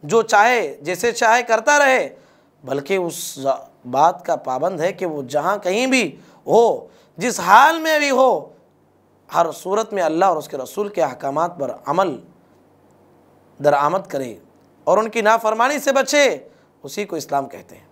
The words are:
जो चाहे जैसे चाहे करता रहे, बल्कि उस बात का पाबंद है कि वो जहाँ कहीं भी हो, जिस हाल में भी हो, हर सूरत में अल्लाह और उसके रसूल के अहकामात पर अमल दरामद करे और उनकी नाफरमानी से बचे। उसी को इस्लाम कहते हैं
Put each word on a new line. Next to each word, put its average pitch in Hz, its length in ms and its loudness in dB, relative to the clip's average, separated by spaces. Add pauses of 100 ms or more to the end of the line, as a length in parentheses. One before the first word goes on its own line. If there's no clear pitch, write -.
जो 208 220 2
चाहे 214 580 2
जैसे 180 320 -4
चाहे 233 300 2
करता 233 320 2
रहे, 262 280 2 (600)
बल्कि 139 340 -4
उस 165 460 -8 (440)
बात 143 380 2
का 160 120 -2
पाबंद 147 420 -4
है 185 120 -2
कि 185 140 -8
वो 151 180 -6
जहाँ 151 360 -2
कहीं 233 280 -2
भी 254 140 2 (440)
हो, 196 440 2 (280)
जिस 196 220 -4
हाल 254 400 6
में 311 200 0
भी 285 100 0
हो, 247 460 2 (760)
हर 170 240 0
सूरत 214 380 -4
में 196 100 -2
अल्लाह 165 280 2
और 160 80 0
उसके - 200 -12
रसूल 196 300 -8
के 202 140 -6
अहकामात 143 580 -4
पर 135 100 -4 (180)
अमल 160 300 -2 (1400)
दरामद 147 460 0
करे 123 340 -10 (460)
और 180 120 4
उनकी 226 240 -2
नाफरमानी 226 560 2
से 277 140 -2
बचे। 269 580 0 (340)
उसी - 200 -8
को 175 120 -10
इस्लाम 139 300 -4
कहते - 280 -20
हैं - 180 -20